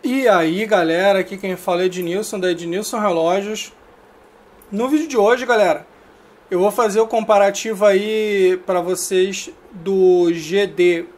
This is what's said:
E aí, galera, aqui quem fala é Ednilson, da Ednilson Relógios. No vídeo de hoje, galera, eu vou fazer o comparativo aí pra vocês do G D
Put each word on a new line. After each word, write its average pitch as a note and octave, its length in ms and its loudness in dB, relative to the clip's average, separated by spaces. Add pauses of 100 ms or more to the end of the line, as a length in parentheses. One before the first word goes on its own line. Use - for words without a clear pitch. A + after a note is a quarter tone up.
E B3+ 220 2
aí, F3+ 380 2
galera, F#3+ 540 2
aqui F#3+ 180 -8
quem F#3 180 -6
fala F3+ 240 -2
é F#3 60 0
Ednilson, F#3 520 -4
da F#3 120 -2
Ednilson F3 480 -6
Relógios. G3 720 -2 (960)
No A3 160 -4
vídeo D4+ 220 0
de C4 80 -4
hoje, G#3+ 300 2
galera, G#3 400 2 (640)
eu F3+ 100 0
vou G3+ 100 4
fazer G#3+ 300 0
o A3 60 2
comparativo G#3 800 0
aí G3+ 800 2
pra F3+ 160 0
vocês F#3 680 -2 (240)
do F3+ 580 2
G E3+ 360 -2
D E3+ 400 0 (120)